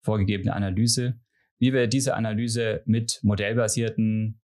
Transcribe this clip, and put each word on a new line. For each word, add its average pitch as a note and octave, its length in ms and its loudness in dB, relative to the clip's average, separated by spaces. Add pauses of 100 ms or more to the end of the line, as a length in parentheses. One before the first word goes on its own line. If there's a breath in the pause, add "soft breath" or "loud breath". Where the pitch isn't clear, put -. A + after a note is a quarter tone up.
vorgegebene G2+ 520 0
Analyse, A2+ 640 0 (380)
wie C3 160 2
wir B2 140 4
diese B2+ 280 0
Analyse A2+ 720 -2
mit A#2 380 0
modellbasierten, A2 1160 0 (100)